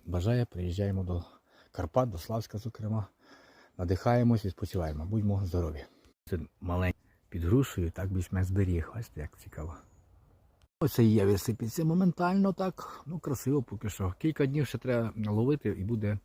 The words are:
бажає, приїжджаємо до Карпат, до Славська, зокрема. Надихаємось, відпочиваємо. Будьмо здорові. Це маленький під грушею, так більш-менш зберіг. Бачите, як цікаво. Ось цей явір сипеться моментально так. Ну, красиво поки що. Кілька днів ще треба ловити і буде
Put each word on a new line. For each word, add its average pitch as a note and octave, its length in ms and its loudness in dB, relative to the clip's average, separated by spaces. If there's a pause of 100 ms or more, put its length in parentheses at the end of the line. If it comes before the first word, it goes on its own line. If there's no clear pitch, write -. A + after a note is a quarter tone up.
бажає, G#2 380 2
приїжджаємо F#2+ 600 -2
до F2 200 -2 (480)
Карпат, A#2+ 380 0
до F#2 80 -8
Славська, A2 400 -6
зокрема. G#2+ 480 -4 (720)
Надихаємось, A#2 640 2
відпочиваємо. E2 600 -4
Будьмо G2+ 400 0
здорові. E2 400 -2 (400)
Це F2+ 140 -4 (220)
маленький F2+ 400 -2 (280)
під E2+ 160 -4
грушею, F#2 460 2
так G2 220 -6
більш-менш F#2 340 0
зберіг. F#2 480 0
Бачите, - 260 -10
як - 180 -12
цікаво. - 360 -12 (1040)
Ось D3+ 120 2
цей A2+ 220 6
явір G2+ 260 6
сипеться A#2 440 -4
моментально F#3 680 2
так. - 540 -6
Ну, D#3+ 120 -8
красиво C3+ 440 0
поки G#2 280 -8
що. F#2+ 280 -2
Кілька D3+ 280 0
днів C#3 200 0
ще - 120 -6
треба A#2 380 0
ловити A2 520 2
і F#2 160 -2
буде G#2 400 0